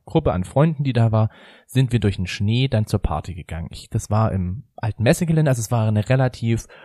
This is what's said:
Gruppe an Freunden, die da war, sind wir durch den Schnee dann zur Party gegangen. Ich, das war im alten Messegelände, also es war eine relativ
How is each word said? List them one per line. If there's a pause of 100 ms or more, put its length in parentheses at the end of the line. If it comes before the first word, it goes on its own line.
Gruppe
an
Freunden,
die
da
war, (360)
sind
wir
durch
den
Schnee
dann
zur
Party
gegangen.
Ich,
das
war
im (140)
alten
Messegelände,
also
es
war
eine
relativ (180)